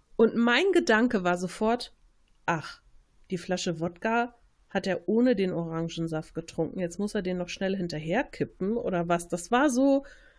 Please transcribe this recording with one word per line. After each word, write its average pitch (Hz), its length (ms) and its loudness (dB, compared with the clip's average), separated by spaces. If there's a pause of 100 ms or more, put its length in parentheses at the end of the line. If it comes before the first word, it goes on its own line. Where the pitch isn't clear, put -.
(160)
Und 226 200 4
mein 240 380 2
Gedanke 240 500 4
war 180 140 2
sofort, 214 580 -2 (500)
„Ach, - 360 -4 (500)
die 180 60 -4
Flasche 175 420 -4
Wodka 226 560 -2 (340)
hat 196 180 -4
er 175 200 -4
ohne 233 280 4
den 185 180 0
Orangensaft 165 840 -4
getrunken. 165 440 -6
Jetzt 175 200 -4
muss 208 160 -4
er 208 60 -2
den 180 160 -2
noch 175 120 -6
schnell 190 280 -2
hinterher 175 460 -2
kippen - 540 -4
oder 170 300 -2
was?“ 170 200 0
Das - 240 -6
war 269 180 4
so. 269 340 4 (360)